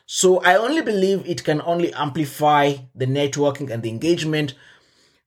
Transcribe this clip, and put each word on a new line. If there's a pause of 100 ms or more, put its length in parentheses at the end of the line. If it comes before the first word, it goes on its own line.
So
I
only
believe
it
can
only
amplify (200)
the
networking
and
the
engagement, (720)